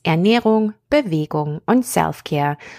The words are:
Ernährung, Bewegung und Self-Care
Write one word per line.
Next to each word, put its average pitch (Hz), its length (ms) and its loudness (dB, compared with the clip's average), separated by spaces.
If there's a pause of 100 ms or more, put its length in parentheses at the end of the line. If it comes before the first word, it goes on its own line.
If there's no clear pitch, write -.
Ernährung, 220 680 2 (160)
Bewegung 156 760 -2
und 240 180 2
Self-Care 147 720 -2 (220)